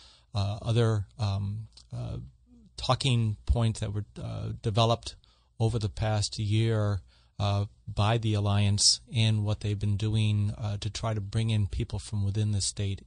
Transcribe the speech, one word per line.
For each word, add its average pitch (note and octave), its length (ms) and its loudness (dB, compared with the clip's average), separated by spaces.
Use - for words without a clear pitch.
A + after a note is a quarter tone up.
uh, G2+ 260 -2
other, A2+ 460 2
um, G2+ 500 -4
uh, A#2+ 260 -8
talking A#2 640 2
points A2+ 320 2
that G#2+ 120 -6
were, G#2 140 -6
uh, A2 280 -8
developed A2+ 540 2
over A2+ 200 2
the G#2 100 0
past G#2+ 480 -2
year, G#2+ 640 2
uh, G2+ 260 0
by G#2+ 320 2
the G#2+ 160 2
Alliance G2+ 640 4
and A2 280 4
what G#2 180 0
they've G#2 180 -2
been G2+ 180 0
doing, G#2+ 580 2
uh, G#2 220 -6
to G2+ 140 -6
try A2+ 240 -4
to G#2+ 60 -2
bring A2+ 280 -2
in G#2+ 160 2
people - 320 -4
from G2+ 260 -4
within G#2 280 0
the G2+ 100 0
state G2 460 -4